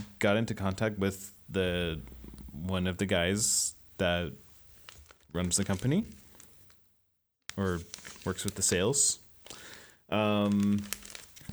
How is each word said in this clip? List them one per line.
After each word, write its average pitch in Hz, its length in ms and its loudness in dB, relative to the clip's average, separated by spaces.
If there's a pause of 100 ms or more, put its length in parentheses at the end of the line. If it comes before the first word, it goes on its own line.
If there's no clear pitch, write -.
(180)
got 104 180 4
into 113 160 0
contact 98 460 -2
with 98 340 -2 (160)
the, 87 520 0 (520)
one 90 340 -2
of 92 120 -2
the 101 80 2
guys 95 680 2 (220)
that 87 360 2 (1000)
runs 87 240 0
the 101 80 2
company 127 400 0 (1500)
or 92 240 0 (460)
works 92 180 -2
with - 120 -6
the 95 60 -2
sales. 98 580 2 (920)
Um, 101 720 4 (720)